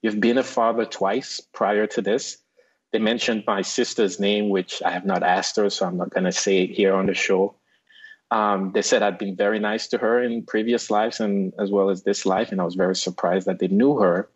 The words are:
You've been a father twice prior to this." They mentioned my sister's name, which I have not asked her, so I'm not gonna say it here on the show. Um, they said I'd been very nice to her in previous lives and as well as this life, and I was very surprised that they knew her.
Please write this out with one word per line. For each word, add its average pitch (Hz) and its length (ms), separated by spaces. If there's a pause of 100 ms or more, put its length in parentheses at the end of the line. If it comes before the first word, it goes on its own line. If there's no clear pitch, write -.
You've 107 180
been 117 180
a 127 60
father 117 400
twice 104 560 (120)
prior 104 360
to - 120
this." 104 380 (540)
They 110 80
mentioned 110 460
my 98 160
sister's 101 580
name, 104 300
which 95 340
I - 80
have 90 120
not 92 200
asked 92 320
her, 104 120
so 98 180
I'm 90 120
not 92 120
gonna 92 220
say 95 300
it 90 80
here 98 240
on 95 120
the 98 80
show. 95 400 (760)
Um, 101 420
they 107 100
said 110 200
I'd 101 160
been 98 180
very 104 220
nice 104 300
to 117 100
her 120 240
in 117 220
previous 113 460
lives 110 280
and 101 400
as 98 120
well 98 180
as 92 140
this - 240
life, 98 260
and 95 80
I 90 40
was 85 100
very 92 200
surprised 92 520
that 92 120
they 95 100
knew 123 300
her. 92 380